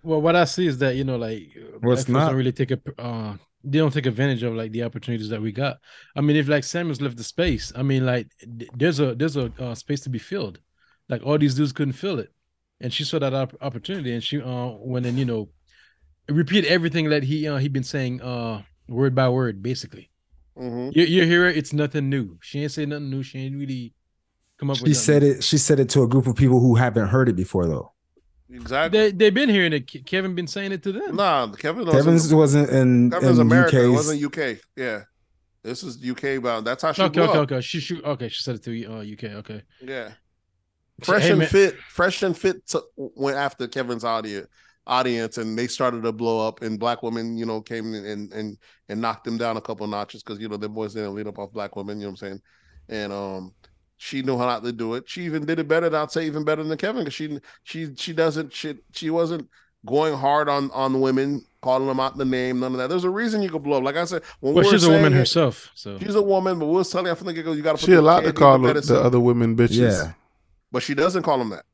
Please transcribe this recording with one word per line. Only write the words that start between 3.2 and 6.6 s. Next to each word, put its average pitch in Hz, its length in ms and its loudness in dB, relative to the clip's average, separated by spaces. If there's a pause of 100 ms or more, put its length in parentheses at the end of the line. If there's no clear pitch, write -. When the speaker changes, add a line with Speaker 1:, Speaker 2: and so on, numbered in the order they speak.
Speaker 1:
they 139 140 0
don't 151 140 2
take 143 120 -4
advantage 127 380 0
of, 120 100 -4
like, 113 180 -8
the 113 120 -6
opportunities 117 460 -6
that 110 120 -6
we 110 120 -4
got. 131 240 -4 (380)
I 143 60 -2
mean, 147 160 4
if, 147 120 0
like, 147 160 0